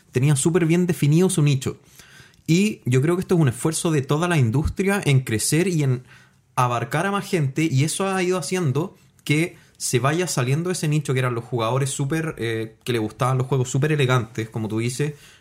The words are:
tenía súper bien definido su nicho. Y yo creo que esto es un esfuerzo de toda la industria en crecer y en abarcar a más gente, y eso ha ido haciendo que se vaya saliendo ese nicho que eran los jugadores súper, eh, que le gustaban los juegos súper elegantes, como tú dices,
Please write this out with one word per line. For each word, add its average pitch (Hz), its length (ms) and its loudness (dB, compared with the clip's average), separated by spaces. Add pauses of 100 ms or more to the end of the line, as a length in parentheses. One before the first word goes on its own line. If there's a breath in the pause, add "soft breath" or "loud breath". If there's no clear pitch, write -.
(120 soft breath)
tenía 139 240 2
súper 165 320 2
bien 175 180 2
definido 170 460 4
su 175 100 0
nicho. 143 400 0 (640 loud breath)
Y 190 400 2
yo 127 160 2
creo 160 140 2
que 185 60 0
esto 185 140 0
es 165 60 4
un 147 60 4
esfuerzo 160 440 -2
de 147 120 0
toda 147 240 0
la 175 100 2
industria 156 680 0
en 135 180 4
crecer 139 460 0
y 165 160 0
en 127 200 0 (520 soft breath)
abarcar 123 520 0
a 202 40 -2
más 202 160 -4
gente, 156 420 0
y 131 140 2
eso 175 240 -2
ha 190 140 -2
ido 180 160 0
haciendo 175 580 -2 (280 soft breath)
que 156 340 0 (200 loud breath)
se - 220 -2
vaya 156 280 0
saliendo 143 420 -2
ese 170 180 -4
nicho 151 260 0
que 131 60 0
eran 127 160 -2
los 117 80 -4
jugadores 127 460 -2
súper, 156 480 -4
eh, 113 480 -6
que 120 80 -2
le 117 60 0
gustaban 127 400 0
los 127 80 -2
juegos 131 220 0
súper 143 220 0
elegantes, 123 560 0
como 110 200 -6
tú 107 100 -4
dices, 127 380 -4 (260 loud breath)